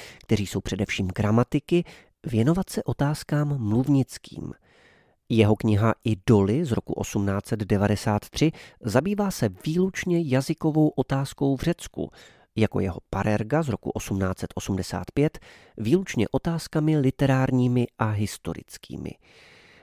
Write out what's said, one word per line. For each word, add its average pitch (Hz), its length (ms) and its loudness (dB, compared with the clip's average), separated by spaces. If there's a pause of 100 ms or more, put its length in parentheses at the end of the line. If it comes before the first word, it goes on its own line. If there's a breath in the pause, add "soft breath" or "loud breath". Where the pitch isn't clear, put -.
(240 loud breath)
kteří 104 220 2
jsou 95 140 -4
především - 480 -2
gramatiky, 120 760 2 (420 loud breath)
věnovat 131 440 2
se - 120 -6
otázkám 147 760 -2
mluvnickým. 127 920 0 (760 soft breath)
Jeho 110 280 4
kniha 110 380 2 (100)
Idoly 107 600 4
z 127 80 -4
roku - 200 -4
osmnáct 101 540 -4
set 107 140 -4
devadesát 104 720 0
tři 160 220 0 (280 loud breath)
zabývá 202 500 0
se - 180 0 (160)
výlučně 175 560 0
jazykovou 156 680 2
otázkou 139 680 -2
v 123 60 -8
Řecku, - 480 -4 (460 loud breath)
jako 107 240 2
jeho 95 180 -4 (120)
Parerga 107 520 0
z 147 60 -6
roku - 220 -4
osmnáct 95 480 -4
set - 160 -8
osmdesát 92 500 -4 (100)
pět 147 240 0 (380 loud breath)
výlučně 123 560 0
otázkami 156 680 0
literárními 127 880 2 (120)
a 113 100 0
historickými. - 1000 -8 (720 loud breath)